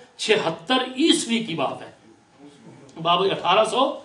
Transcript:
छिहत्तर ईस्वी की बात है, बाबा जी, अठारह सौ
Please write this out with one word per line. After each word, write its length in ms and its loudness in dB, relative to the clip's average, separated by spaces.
छिहत्तर 640 0
ईस्वी 400 2
की 160 -6
बात 260 -4
है, 120 -18
बाबा 260 2
जी, 40 2
अठारह 360 2
सौ 180 0